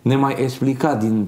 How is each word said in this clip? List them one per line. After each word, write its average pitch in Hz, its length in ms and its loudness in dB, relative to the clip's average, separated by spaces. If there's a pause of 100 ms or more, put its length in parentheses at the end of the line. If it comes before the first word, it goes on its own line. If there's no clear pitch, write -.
ne 127 140 2
mai 135 240 2
explica 135 560 0
din 110 320 0